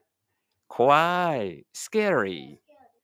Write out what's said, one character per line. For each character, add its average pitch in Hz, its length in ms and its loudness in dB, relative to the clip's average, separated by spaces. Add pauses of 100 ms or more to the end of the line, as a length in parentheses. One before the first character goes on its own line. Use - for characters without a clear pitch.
(680)
怖 160 680 2
い。 92 380 -8
Scary。 117 840 -4 (460)